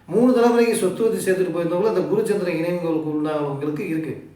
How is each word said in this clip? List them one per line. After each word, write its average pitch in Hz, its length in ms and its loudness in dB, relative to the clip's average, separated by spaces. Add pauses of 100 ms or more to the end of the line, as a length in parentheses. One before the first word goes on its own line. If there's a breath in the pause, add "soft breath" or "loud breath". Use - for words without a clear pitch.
மூணு 240 260 4
தலைமுறைக்கு 233 420 4
சொத்து 185 280 0
வந்து 190 180 2
சேர்த்துட்டு 180 360 0
போயிருந்தவங்களும் 175 320 0
அந்த 180 120 0
குரு 190 260 0
சந்திரன் 175 280 -2
இணைவுகளுக்கு 160 600 -2
உள்ளவங்களுக்கு 151 640 -4
இருக்கு. 160 580 -6